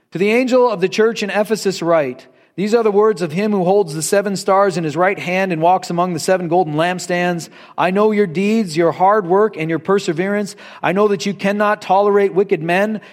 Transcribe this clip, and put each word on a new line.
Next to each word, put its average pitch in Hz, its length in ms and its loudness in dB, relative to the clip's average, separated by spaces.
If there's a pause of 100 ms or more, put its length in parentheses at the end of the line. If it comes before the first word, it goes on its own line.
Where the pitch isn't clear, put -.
(120)
"To 165 60 -8
the 202 120 2
angel 247 400 2
of 202 100 -4
the 185 80 2
church 220 340 0
in 202 60 -4
Ephesus 196 540 -2
write, 160 460 0 (280)
'These 208 180 0
are 233 80 2
the 220 80 2
words 208 300 2
of 165 120 -4
him 208 200 -2
who 190 120 0
holds 180 300 2
the 160 60 -8
seven 196 360 0
stars 190 420 0
in 175 60 -4
his 147 120 -6
right 185 220 0
hand 180 340 -2
and 156 80 -2
walks 180 300 2
among 175 240 -2
the 156 40 -4
seven 180 300 -2
golden 160 280 0
lampstands. 175 760 -2 (260)
I 160 140 2
know 208 200 2
your 208 160 2
deeds, 190 480 -2
your 165 180 2
hard 190 340 2
work, 202 280 2
and 160 140 -6
your 165 120 -2
perseverance. 196 760 -2 (260)
I 151 100 0
know 202 160 2
that 202 180 -4
you 202 80 -2
cannot 208 480 -2
tolerate 202 500 2
wicked 185 300 0
men, 196 400 -2 (100)